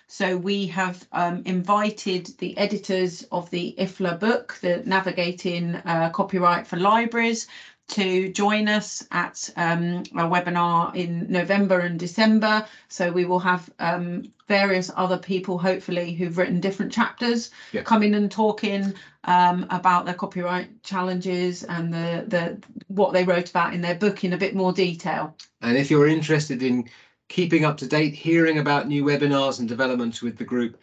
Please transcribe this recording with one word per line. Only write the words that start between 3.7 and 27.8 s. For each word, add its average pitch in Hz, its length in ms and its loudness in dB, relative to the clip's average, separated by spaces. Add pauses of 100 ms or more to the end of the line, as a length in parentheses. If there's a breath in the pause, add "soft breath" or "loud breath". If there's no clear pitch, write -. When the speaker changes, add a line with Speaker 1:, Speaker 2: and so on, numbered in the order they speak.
Speaker 1:
ifla 180 420 -2
book, - 400 -2
the 175 240 0
Navigating, 175 920 -2 (100)
uh, 165 240 0
Copyright 190 560 0
for 180 100 -8
Libraries, 226 720 2 (420 loud breath)
to 185 440 0
join 214 360 2
us - 440 -2
at, - 440 -4
um, 170 460 0 (140)
a 170 120 0
webinar 175 680 0
in 175 340 -4
November 185 500 2
and 175 200 -4
December. 214 640 2 (220 loud breath)
So 175 240 -2
we 180 120 2
will 180 140 2
have, 180 400 -2
um, 175 460 -4 (240)
various 196 480 2
other 185 220 0
people, 185 400 -4
hopefully, 175 560 -2
who've 165 220 -4
written 180 220 2
different 196 340 -2
chapters, 233 580 -2 (220 loud breath)
Speaker 2:
Yeah. 214 100 -4
Speaker 1:
coming 214 320 4
and 208 160 2
talking, 202 640 0 (320 loud breath)
um, 180 460 4
about 180 340 2
their 175 100 -4
copyright 180 680 -6
challenges 180 800 -2
and 170 280 -4
the, 170 340 -4
the, 170 320 -2 (300)
what 196 240 2
they 180 120 4
wrote 175 260 0
about 170 240 0
in 175 80 -2
their 175 140 -2
book 202 280 0
in 180 80 0
a 180 60 -2
bit 190 180 -2
more 185 160 2
detail. 175 640 -2 (260)
Speaker 2:
And 120 140 2
if 143 140 2
you're 147 180 8
interested 151 560 2
in 123 240 0 (400 loud breath)
keeping 165 360 2
up 147 140 2
to 131 80 -8